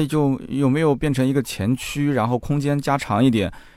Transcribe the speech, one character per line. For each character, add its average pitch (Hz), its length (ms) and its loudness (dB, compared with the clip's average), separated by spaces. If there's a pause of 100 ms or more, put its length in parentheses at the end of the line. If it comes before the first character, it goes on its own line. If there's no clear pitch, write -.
就 143 340 0 (100)
有 135 200 0
没 139 120 2
有 156 140 2
变 143 200 -2
成 127 120 2
一 135 60 0
个 139 100 2
前 117 320 -2
驱， 143 380 -4
然 117 160 0
后 123 100 0
空 143 220 -2
间 143 180 0
加 139 200 0
长 107 260 0
一 135 60 6
点， 101 200 0 (260)